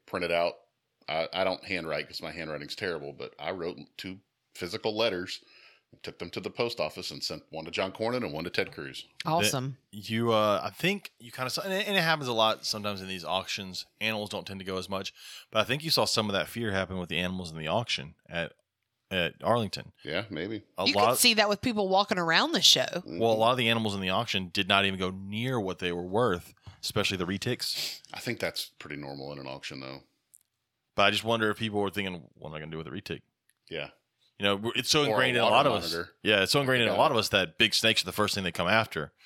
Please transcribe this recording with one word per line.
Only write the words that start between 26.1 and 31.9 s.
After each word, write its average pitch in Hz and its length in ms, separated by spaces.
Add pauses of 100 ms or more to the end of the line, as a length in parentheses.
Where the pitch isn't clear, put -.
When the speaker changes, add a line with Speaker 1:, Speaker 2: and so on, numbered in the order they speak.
Speaker 3:
especially 101 340
the 90 80
retics. - 760 (120)
Speaker 1:
I - 60
think 120 200
that's - 260 (140)
pretty 76 180
normal 69 340
in 71 80
an 67 80
auction, 67 320
though. 67 240 (920)
Speaker 3:
But 101 80
I 101 80
just 101 120
wonder 110 280
if 98 60
people 104 240
were 98 80
thinking, 90 460